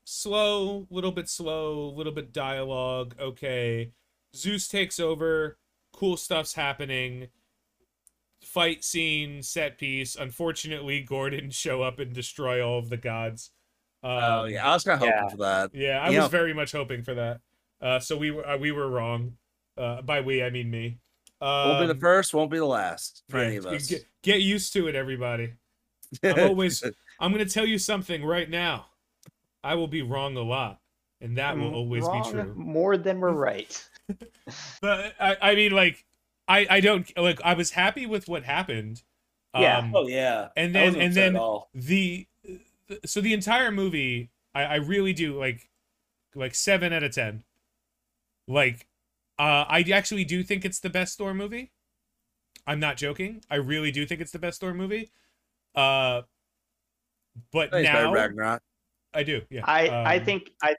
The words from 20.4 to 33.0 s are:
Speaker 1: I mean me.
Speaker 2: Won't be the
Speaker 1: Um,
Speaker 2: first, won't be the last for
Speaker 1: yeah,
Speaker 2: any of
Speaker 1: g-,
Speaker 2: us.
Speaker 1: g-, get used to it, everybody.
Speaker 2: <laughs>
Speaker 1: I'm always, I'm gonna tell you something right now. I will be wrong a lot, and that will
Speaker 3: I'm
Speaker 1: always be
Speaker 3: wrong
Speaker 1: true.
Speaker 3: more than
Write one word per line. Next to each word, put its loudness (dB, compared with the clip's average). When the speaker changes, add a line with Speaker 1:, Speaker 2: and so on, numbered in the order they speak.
Speaker 1:
I 0
mean -4
me. -6
Speaker 2:
Won't 4
be 4
the 2
Speaker 1:
Um, -2
Speaker 2:
first, 6
won't 2
be -2
the 2
last -2
for -4
Speaker 1:
yeah, 2
Speaker 2:
any 0
of -8
Speaker 1:
g-, -4
Speaker 2:
us. -6
Speaker 1:
g-, -4
get 4
used 0
to 0
it, -4
everybody. -4
Speaker 2:
<laughs> -8
Speaker 1:
I'm 6
always, 2
I'm 2
gonna 2
tell 0
you 2
something -2
right 0
now. -4
I -2
will -2
be -4
wrong -4
a -4
lot, -2
and -6
that 0
will -2
Speaker 3:
I'm -2
Speaker 1:
always -2
be -
Speaker 3:
wrong 0
Speaker 1:
true. -4
Speaker 3:
more 2
than -2